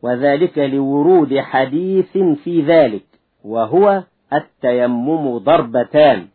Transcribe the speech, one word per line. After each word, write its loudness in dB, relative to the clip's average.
وذلك -2
لورود 0
حديث -2
في -2
ذلك، 2
وهو 0
التيمم -2
ضربتان. 0